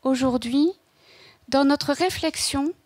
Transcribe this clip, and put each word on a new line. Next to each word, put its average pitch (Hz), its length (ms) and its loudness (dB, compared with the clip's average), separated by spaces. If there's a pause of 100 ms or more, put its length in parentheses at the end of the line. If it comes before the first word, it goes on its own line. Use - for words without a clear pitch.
aujourd'hui 262 640 2 (760)
dans 269 160 2
notre 285 300 2
réflexion 311 800 -2 (120)